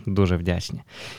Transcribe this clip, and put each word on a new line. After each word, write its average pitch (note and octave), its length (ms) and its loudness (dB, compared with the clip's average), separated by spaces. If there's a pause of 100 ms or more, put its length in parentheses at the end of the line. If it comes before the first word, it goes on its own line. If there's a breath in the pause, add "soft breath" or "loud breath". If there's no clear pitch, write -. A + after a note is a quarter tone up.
дуже F#2 320 4
вдячні. F2 440 -2 (380 loud breath)